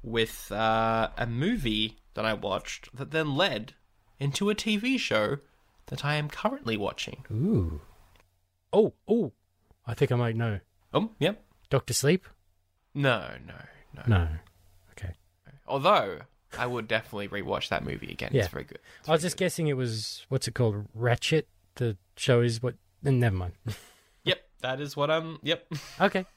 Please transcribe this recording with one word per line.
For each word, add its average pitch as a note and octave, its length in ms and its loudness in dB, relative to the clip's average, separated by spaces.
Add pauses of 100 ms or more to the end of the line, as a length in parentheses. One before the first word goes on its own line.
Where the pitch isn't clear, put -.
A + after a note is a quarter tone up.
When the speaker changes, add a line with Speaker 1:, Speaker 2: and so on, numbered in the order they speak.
Speaker 1:
with, A2+ 500 -2
uh, A2+ 640 2
a A#2 100 -2
movie A#2 680 0 (160)
that A2 120 -4
I A2 80 2
watched - 640 -6
that C3+ 160 -10
then D#3 240 0
led D3+ 380 0 (460)
into C#3+ 300 0
a G#3 60 2
T G#3+ 220 0
V B3+ 200 0
show A2 400 0 (500)
that C3+ 180 -8
I D3 100 0
am D3+ 140 -2
currently G#3+ 480 -2
watching. - 520 -6
Speaker 2:
Ooh. G#2 520 0 (880)
Oh, F#3+ 220 4 (140)
oh. G3+ 260 2 (520)
I A2+ 80 -6
think C3 200 2
I - 20 2
might A#2 220 2
know. A2 240 -2 (320)
Speaker 1:
Oh, G#3+ 260 2
yep. F3+ 240 0 (260)
Speaker 2:
Doctor B2+ 240 0
Sleep? D#3+ 320 2 (680)
Speaker 1:
No, B2+ 360 2 (140)
no, E2+ 100 -16 (380)
no. - 140 -16
Speaker 2:
No. F#2 200 6 (640)
Okay. F2+ 200 -10 (560)
Speaker 1:
Although, C3+ 520 4 (380)
I B2 100 -2
would A#2+ 200 -4
definitely A2 400 -2
rewatch G2 420 -2
that - 140 0
movie - 280 -6
again. - 200 -6
Speaker 2:
Yeah. A#2+ 120 4
Speaker 1:
It's F2 80 -2
very C2 120 -8
good. - 140 -16 (220)
It's - 100 -14
Speaker 2:
I - 20 6
was D#3+ 100 4
Speaker 1:
very F3 60 -4
Speaker 2:
just - 100 -4
Speaker 1:
good. F#3 80 2
Speaker 2:
guessing E3 220 0
it C#3+ 80 2
was, A2+ 540 -4
what's - 180 0
it A#2+ 60 -8
called? G#2 400 2
Ratchet? A#2+ 540 2 (280)
The A#2 220 -2 (180)
show A#2+ 260 4
is A#2 220 2
what? B2 120 -2 (260)
Never A#2+ 340 4
mind. F2+ 180 -4 (120)
<laughs> A2 100 -6 (500)
Speaker 1:
Yep, F#3 160 0 (200)
that C3 180 -4
is C#3+ 160 -8
what D3 160 2
I'm, D#3+ 320 0
yep. D#3+ 240 -2 (320)
Speaker 2:
Okay. F#3+ 260 2 (120)